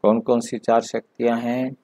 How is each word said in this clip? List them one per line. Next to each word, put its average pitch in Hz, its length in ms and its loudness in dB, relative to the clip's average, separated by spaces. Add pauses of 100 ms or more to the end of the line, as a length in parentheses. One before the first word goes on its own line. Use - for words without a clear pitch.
कौन 107 180 4
कौन 117 200 0
सी 117 180 -8
चार 117 240 2
शक्तियां 117 600 -4
हैं? 127 420 -4